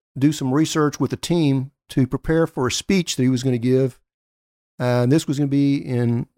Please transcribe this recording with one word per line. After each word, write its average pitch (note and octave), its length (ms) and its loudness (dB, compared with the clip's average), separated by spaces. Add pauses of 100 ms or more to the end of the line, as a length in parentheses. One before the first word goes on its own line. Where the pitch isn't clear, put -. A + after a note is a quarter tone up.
(180)
do C#3 140 4
some C3+ 220 -2
research D3+ 460 0
with B2+ 140 -2
a A#2 40 -8
team C#3 540 0 (180)
to C3 180 0
prepare D#3+ 400 0
for B2+ 200 -2
a A2+ 40 -2
speech - 440 -2
that B2+ 80 0
he B2+ 60 2
was B2+ 140 -2
gonna B2+ 140 0
give. B2+ 420 0 (800)
And B2 320 2
this D#3+ 160 2
was C3+ 100 -2
gonna C#3+ 120 0
be C#3 260 2
in, A#2+ 520 -2 (100)